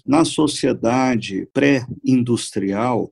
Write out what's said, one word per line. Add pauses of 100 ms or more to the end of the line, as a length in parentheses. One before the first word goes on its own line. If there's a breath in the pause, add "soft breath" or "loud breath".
na
sociedade
pré-industrial,